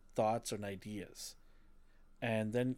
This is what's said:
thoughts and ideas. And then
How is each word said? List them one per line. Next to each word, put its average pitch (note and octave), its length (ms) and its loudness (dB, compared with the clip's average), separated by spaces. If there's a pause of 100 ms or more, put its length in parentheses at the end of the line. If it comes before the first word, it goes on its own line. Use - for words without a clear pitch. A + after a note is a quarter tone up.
(160)
thoughts A2+ 360 2
and G#2 140 -4
ideas. G2+ 720 -8 (840)
And A2 320 2
then B2+ 240 2